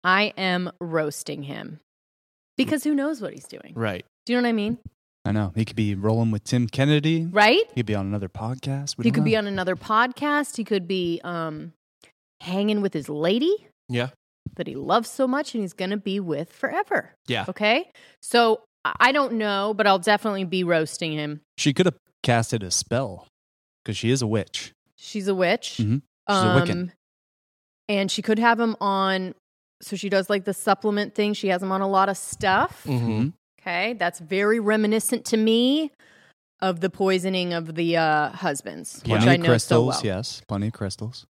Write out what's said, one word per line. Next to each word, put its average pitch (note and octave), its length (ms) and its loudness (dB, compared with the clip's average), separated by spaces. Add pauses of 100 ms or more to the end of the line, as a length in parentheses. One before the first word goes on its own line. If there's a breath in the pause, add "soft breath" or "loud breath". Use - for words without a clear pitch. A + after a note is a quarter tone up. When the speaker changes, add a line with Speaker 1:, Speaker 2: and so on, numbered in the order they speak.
Speaker 1:
I G3 360 2
am F3+ 420 -2
roasting D#3 600 -4
him C#3 360 -12 (760)
because C4+ 280 0
who D4+ 100 0
knows C#4 260 -2
what - 140 -8
he's - 120 -18
doing? - 280 -18
Speaker 2:
Right. G#2 320 -4 (180)
Speaker 1:
Do A#3 80 -2
you B3 60 2
know B3 60 2
what A#3+ 40 2
I A#3 40 2
mean? A3 260 -2 (480)
Speaker 3:
I G2+ 60 0
know. G#2 220 0
He A2 120 0
could - 100 -10
be G#2 180 0
rolling A2 360 2
with G#2 140 -4
Tim A#2+ 220 0
Kennedy. D3+ 600 2
Speaker 1:
Right? G#3 420 4
Speaker 3:
He - 120 -4
could G#2+ 60 -2
be G#2+ 80 0
on G2 120 -2
another G2 240 -4
podcast. C3+ 680 -8
We - 80 -8
Speaker 1:
He A#3 60 6
Speaker 3:
don't - 60 -2
Speaker 1:
could A3 80 2
be A3+ 80 2
Speaker 3:
know. A3 80 2
Speaker 1:
on G#3 80 -6
another F#3 280 -2
podcast. C#4+ 800 0
He A3+ 80 -4
could F#3+ 240 -2
be, F3+ 340 -2
um, D#3+ 520 -8 (640 soft breath)
hanging G#3 400 0
with G3 140 -2
his D3 160 -6
lady A3+ 580 0 (220)
Speaker 2:
Yeah. B2 180 0 (460)
Speaker 1:
that C3 120 -8
he B2+ 100 -12
loves E3+ 340 0
so C4 180 -2
much C#4+ 260 -4
and A3+ 60 -4
he's F#3 140 -6
gonna G3 240 -4
be G3 220 -4
with E3 300 -4
forever. E4 640 -4 (140)
Speaker 2:
Yeah. A2+ 240 -2
Speaker 1:
Okay? A3+ 400 0 (320 soft breath)
So A#3 400 2 (200)
I, - 160 -4
I C4+ 140 6
don't C4+ 220 0
know, G#3 420 0
but G#3 100 2
I'll G3 120 6
definitely G3+ 460 0
be F3+ 200 -2
roasting D#3+ 480 0
him. D3+ 300 -6 (160)
Speaker 3:
She C#3+ 160 2
could F3+ 100 4
have F3+ 140 2 (240)
casted A#2 400 2
a F2+ 80 -8
spell A#2 560 -4 (580)
'cause G#2 140 -6
she A2+ 120 0
is C3 120 2
a A2+ 40 -2
witch. - 460 -4 (240)
Speaker 1:
She's G3+ 320 -8
a G3 60 0
witch. F#3 460 0
Speaker 3:
Mm-hmm. A2 160 2 (340)
She's G3+ 120 4
a F3+ 300 4
Wiccan. F3 120 -2
Speaker 1:
Um, F3 80 -10 (1000)
and G3 200 0
she G#3 120 -4
could A3 160 2
have A#3 220 4
him A3+ 200 2
on. F#3+ 540 0 (480)
So - 140 -10
she G3 140 -6
does, G3 180 2
like, G3+ 160 0
the G3+ 80 -2
supplement G#3 640 0
thing. G#3 180 0
She G3+ 160 -2
has F3+ 140 0
him F#3+ 100 -2
on F#3+ 80 0
a G3 80 0
lot G3 220 4
of F#3 80 -4
stuff. - 640 -2
Speaker 2:
Mm-hmm. A#2+ 260 -2
Speaker 3:
Mm-hmm. A2+ 180 0 (340)
Speaker 1:
Okay. F#3+ 320 -4
That's F3 240 -2
very G3+ 420 0
reminiscent G#3+ 680 0
to A3+ 100 0
me A#3+ 540 4 (680 soft breath)
of F3+ 200 -2
the F#3 100 0
poisoning F#3 640 0
of E3 200 -6
the, E3+ 220 0
uh, D3+ 340 2
husbands, C#3 760 -8
Speaker 2:
Yeah. A2+ 100 0
Speaker 1:
which G#2+ 80 4
Speaker 3:
Plenty A#2+ 80 8
Speaker 1:
I - 40 8
Speaker 3:
of F3 60 2
Speaker 1:
know E3+ 40 -4
so D3+ 60 4
Speaker 3:
crystals, A#2+ 460 4
Speaker 1:
well. - 80 -2
Speaker 3:
yes. G2 440 -4
Plenty G#2 200 -2
of A2 60 -4
crystals. G#2+ 580 -10